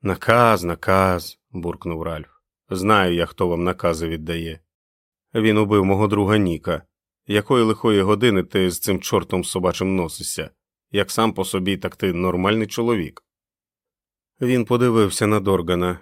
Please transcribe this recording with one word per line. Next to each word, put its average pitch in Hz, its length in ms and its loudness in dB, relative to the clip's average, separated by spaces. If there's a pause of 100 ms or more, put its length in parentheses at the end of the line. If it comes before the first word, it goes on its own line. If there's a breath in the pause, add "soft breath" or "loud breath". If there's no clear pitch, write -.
«Наказ, 113 600 2
наказ», 90 760 0 (120)
буркнув 82 520 -8
Ральф. 80 260 -10 (400)
«Знаю 95 460 2
я, 85 100 2
хто - 220 -2
вам 85 160 -2
накази 85 440 -2
віддає. 82 520 -8 (760)
Він 110 220 4
убив 104 280 4
мого 98 220 2
друга 104 300 2
Ніка. 85 460 -2 (440)
Якої 110 360 2
лихої 110 380 2
години 104 420 2
ти 92 280 0
з 82 80 -8
цим 95 200 -2
чортом 92 440 -2
собачим 95 520 -2
носишся? - 540 -6 (420)
Як 101 200 -2
сам 113 220 0
по 95 120 -4
собі, 95 320 -2
так 95 180 -8
ти 95 180 -2
нормальний 92 540 0
чоловік». 113 560 -4 (1160)
Він 123 240 0
подивився 113 640 2
на 107 120 2
Доргана, 90 640 0